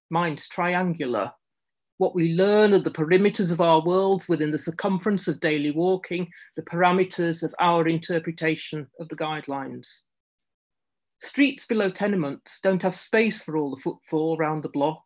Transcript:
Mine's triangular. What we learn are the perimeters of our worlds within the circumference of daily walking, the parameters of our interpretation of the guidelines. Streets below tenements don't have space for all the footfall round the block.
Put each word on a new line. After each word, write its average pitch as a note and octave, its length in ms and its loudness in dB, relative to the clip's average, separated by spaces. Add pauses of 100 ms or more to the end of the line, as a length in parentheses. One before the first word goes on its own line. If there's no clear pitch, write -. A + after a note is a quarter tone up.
(100)
Mine's E3+ 380 -2
triangular. E3 840 -2 (640)
What F#3 160 2
we E3 200 2
learn G#3 400 6
are F#3 40 8
the D#3 120 -2
perimeters F#3 640 2
of E3 80 -2
our E3 240 6
worlds F#3+ 440 2
within D3+ 220 0
the D3+ 80 -2
circumference F#3+ 720 -2
of D3+ 120 -2
daily D3+ 300 0
walking, F3+ 580 -2 (280)
the D#3+ 60 -10
parameters F3+ 840 2
of D#3+ 160 -4
our E3+ 260 4
interpretation D#3+ 1040 -4 (100)
of D#3+ 100 -14
the D#3+ 80 -12
guidelines. C#3 840 -10 (1200)
Streets - 460 0
below G#3 240 0
tenements F#3 720 -4
don't F#3+ 220 2
have E3 140 -2
space A3 480 0
for D#3 120 -4
all D3 140 -2
the C3+ 100 -10
footfall D#3+ 580 -4
round D#3 240 -2
the D3+ 80 -6
block. D3+ 360 -2